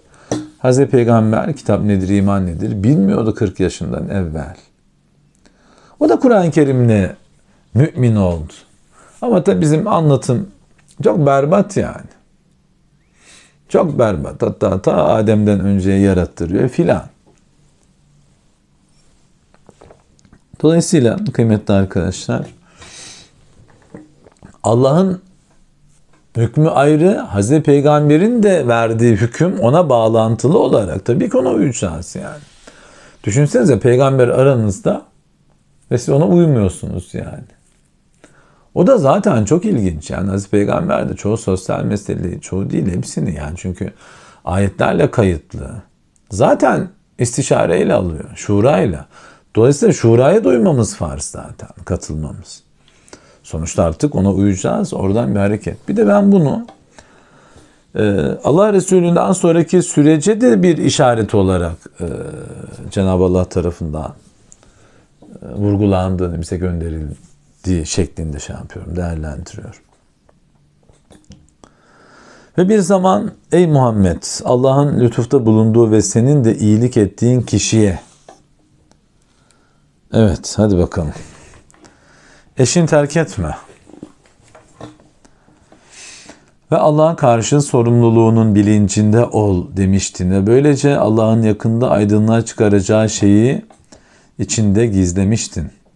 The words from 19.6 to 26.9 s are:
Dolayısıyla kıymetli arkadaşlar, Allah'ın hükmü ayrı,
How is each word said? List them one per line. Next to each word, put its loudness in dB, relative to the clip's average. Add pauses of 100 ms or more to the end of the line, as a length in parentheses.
Dolayısıyla 2 (160)
kıymetli 0
arkadaşlar, -4 (2000)
Allah'ın 0 (1120)
hükmü 2
ayrı, 2